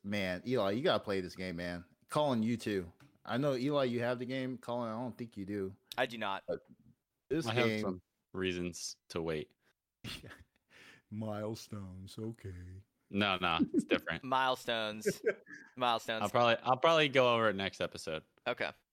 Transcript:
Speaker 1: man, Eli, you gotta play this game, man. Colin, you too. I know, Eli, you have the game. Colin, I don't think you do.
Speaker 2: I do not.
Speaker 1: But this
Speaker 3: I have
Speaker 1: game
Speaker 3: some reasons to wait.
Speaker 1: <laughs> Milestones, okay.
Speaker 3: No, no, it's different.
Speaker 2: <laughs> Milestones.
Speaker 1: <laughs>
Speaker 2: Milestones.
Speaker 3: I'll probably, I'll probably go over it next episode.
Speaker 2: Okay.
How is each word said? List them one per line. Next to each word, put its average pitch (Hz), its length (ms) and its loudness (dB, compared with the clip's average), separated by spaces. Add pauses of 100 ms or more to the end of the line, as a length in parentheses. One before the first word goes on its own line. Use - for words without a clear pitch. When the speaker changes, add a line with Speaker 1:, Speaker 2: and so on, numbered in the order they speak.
Speaker 1:
man, 95 420 0
Eli, 110 260 2
you 120 100 -2
gotta 160 200 2
play 98 180 0
this 90 160 -6
game, 92 200 -6
man. 87 280 -6 (260)
Colin, 139 320 2
you 117 140 0
too. 101 300 -2 (380)
I 117 120 -4
know, 139 200 0
Eli, 139 280 0
you 120 160 0
have 120 180 -2
the 127 60 -6
game. 131 340 -4
Colin, 120 320 -4
I 110 100 -6
don't 123 160 -8
think 120 200 -12
you 98 80 -8
do. 98 280 -4 (240)
Speaker 2:
I 127 100 0
do 117 120 -8
not. 98 300 -4
Speaker 1:
But 78 120 -4 (680)
this 151 180 -2
Speaker 3:
I 113 80 -2
have 120 120 4
Speaker 1:
game 110 160 0
Speaker 3:
some 92 200 -4 (300)
reasons 90 640 -4 (140)
to 85 120 -4
wait. 80 260 -2 (560)
Speaker 1:
<laughs> - 60 -8 (1000)
Milestones, 104 1080 -8
okay. 110 300 -10 (640)
Speaker 3:
No, 101 300 2
no, 85 180 4 (160)
it's 302 100 4
different. 85 400 0
Speaker 2:
<laughs> - 0 -
Milestones. 127 960 0 (280)
Speaker 1:
<laughs> - 280 -20
Speaker 2:
Milestones. 117 460 0
Speaker 3:
I'll 104 60 0
probably, 117 340 6
I'll 123 140 4
probably 160 320 6
go 127 260 6
over 113 140 6
it 98 80 4
next 98 240 -2
episode. 82 420 -4 (240)
Speaker 2:
Okay. 120 240 -2 (220)